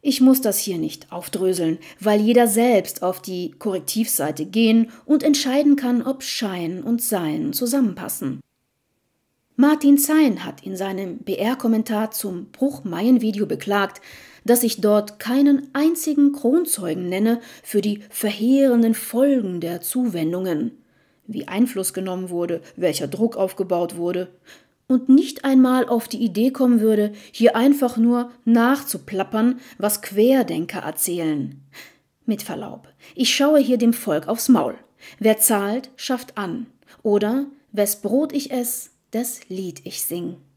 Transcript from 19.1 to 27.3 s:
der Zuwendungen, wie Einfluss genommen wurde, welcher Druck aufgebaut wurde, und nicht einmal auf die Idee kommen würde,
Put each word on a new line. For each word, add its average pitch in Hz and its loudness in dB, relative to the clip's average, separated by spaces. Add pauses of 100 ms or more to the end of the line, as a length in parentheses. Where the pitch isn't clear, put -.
der 170 -6
Zuwendungen, 175 -4 (560)
wie 214 -10
Einfluss 208 -2
genommen 185 -6
wurde, 175 -4 (140)
welcher - -8
Druck 220 -4
aufgebaut 180 -4
wurde, 175 -6 (600)
und 254 0
nicht - 4
einmal 254 4
auf 233 -2
die 214 -8
Idee 226 0
kommen 247 2
würde, 214 2 (180)